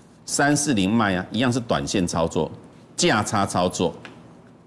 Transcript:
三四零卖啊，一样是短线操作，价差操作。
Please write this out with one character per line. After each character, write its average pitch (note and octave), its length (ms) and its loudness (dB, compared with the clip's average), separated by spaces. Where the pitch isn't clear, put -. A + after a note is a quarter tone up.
三 D3 300 2
四 D3 180 0
零 G2 180 2
卖 G#2 240 2
啊， F#2 140 -2
一 G#2+ 80 -4
样 B2 140 2
是 C3 60 0
短 D2+ 280 -2
线 F2+ 200 0
操 E2+ 200 0
作， E2 240 -2
价 C3 260 2
差 G2+ 240 0
操 F#2 220 0
作。 - 260 0